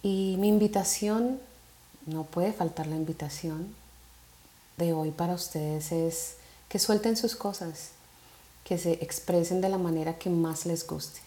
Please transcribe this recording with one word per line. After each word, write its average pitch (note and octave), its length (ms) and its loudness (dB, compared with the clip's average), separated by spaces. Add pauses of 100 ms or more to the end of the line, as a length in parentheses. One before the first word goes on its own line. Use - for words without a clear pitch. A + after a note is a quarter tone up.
Y F#3+ 360 2
mi G3+ 100 6
invitación, G#3+ 880 4 (640)
no D#3 200 -4
puede F3+ 280 0
faltar E3 340 -2
la D#3 80 -2
invitación D#3+ 760 -6 (1040)
de E3+ 160 2
hoy D#3 180 0
para E3+ 220 -2
ustedes, D#3 580 -4
es E3 440 0 (340)
que G3+ 100 -2
suelten A3 380 4
sus A3+ 180 0
cosas, F3+ 540 -6 (760)
que F3+ 140 0
se E3+ 160 2 (100)
expresen F3 580 2
de F#3+ 80 2
la G3 80 2
manera E3 400 0
que - 120 -4
más E3 360 2
les E3 200 -2
guste - 420 -8